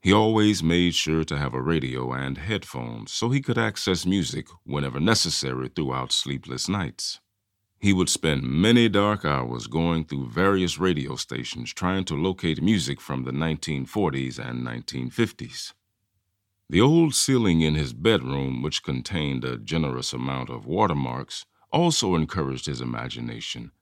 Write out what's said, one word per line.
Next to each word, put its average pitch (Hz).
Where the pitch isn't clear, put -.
He 90
always 107
made 85
sure 80
to 76
have 69
a 62
radio 64
and 67
headphones 64
so 117
he 139
could 120
access 104
music 71
whenever 69
necessary 71
throughout 65
sleepless 64
nights. 92
He 98
would 92
spend 71
many 107
dark 101
hours 62
going 80
through 69
various 92
radio 73
stations -
trying 90
to 80
locate 82
music 80
from 65
the 64
nineteen 76
forties 67
and 60
nineteen 62
fifties. -
The 85
old 156
ceiling 104
in 78
his 71
bedroom, 67
which 76
contained 67
a 62
generous 65
amount 64
of 57
watermarks, 71
also 156
encouraged 76
his 65
imagination. 60